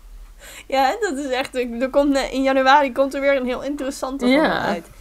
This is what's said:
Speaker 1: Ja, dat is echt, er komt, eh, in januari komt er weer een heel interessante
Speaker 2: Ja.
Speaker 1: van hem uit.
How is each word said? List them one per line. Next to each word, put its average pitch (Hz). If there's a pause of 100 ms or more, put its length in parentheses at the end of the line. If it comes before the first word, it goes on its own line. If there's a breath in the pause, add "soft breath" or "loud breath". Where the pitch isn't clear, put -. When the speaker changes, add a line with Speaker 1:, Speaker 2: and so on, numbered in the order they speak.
(680 loud breath)
Speaker 1:
Ja, 269
dat 370
is 277
echt, 254
er 247
komt, 285
eh, 254
in 262
januari 269
komt 269
er 277
weer 277
een 254
heel 247
interessante 277
Speaker 2:
Ja. 262
Speaker 1:
van 240
hem 165
uit. 175 (140 soft breath)